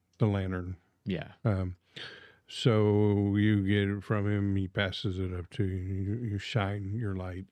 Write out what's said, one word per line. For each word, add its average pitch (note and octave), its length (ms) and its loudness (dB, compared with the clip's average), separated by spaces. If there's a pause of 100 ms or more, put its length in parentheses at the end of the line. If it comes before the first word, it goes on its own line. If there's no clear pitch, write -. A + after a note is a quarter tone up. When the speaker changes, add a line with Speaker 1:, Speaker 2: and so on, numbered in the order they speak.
(160)
Speaker 1:
the A#2+ 100 4
lantern. F#2 500 -2 (280)
Speaker 2:
Yeah. - 280 -4 (120)
Speaker 1:
Um, F#2+ 320 0 (720)
so G#2 880 4
you G#2 280 4
get G2+ 340 2
it F#2+ 40 -10
from G#2 280 -2
him, G2+ 260 0
he G2 100 0
passes F#2+ 520 -2
it F#2 160 -4
up F2 160 -10
to - 140 -2
you, F#2+ 120 -2
you, F#2+ 380 -4 (160)
you G2+ 80 -2
shine G2 560 -2
your G#2+ 220 -4
light F#2 360 -8